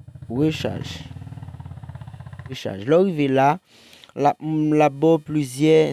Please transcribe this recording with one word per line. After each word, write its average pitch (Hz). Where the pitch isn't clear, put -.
rechaj, 131
rechaj. 104
Lè 156
w 196
rive 151
la, 131
l 143
ap 151
ba 160
w 151
plizyè 151